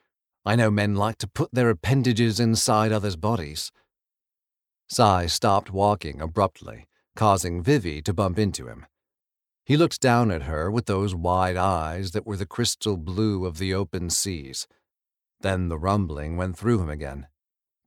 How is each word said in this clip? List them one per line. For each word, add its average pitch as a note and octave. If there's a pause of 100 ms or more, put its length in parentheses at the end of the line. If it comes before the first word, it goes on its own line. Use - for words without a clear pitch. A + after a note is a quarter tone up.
(440)
I G#2
know A2+
men G#2
like G#2
to G2+
put -
their A#2+
appendages A#2
inside A2
others' G2+
bodies." D#2+ (1160)
Sai F#2+
stopped G2
walking F#2+
abruptly, E2 (280)
causing F#2
Vivi F2
to G2
bump F#2+
into F#2
him. A#1 (760)
He C#3+
looked -
down A#2+
at D#2
her D#2+
with A#2
those G2
wide F2+
eyes F2+
that G#2+
were G#2
the F#2+
crystal A2
blue F#2
of D#2+
the F#2+
open F#2
seas. D#2 (720)
Then F#2
the E2
rumbling E2
went F2+
through A2
him D#2
again. C#2+ (600)